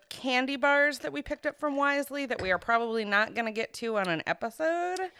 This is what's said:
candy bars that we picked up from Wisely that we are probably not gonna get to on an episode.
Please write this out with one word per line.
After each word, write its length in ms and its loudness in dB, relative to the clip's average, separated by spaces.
candy 460 0
bars 440 4
that 120 -6
we 100 -6
picked 240 -6
up 140 -4
from 160 -2
Wisely 500 0
that 160 -4
we 100 -2
are 60 4
probably 460 0
not 320 2
gonna 160 -2
get 240 -6
to 220 -2
on 100 2
an 180 0
episode. 720 -2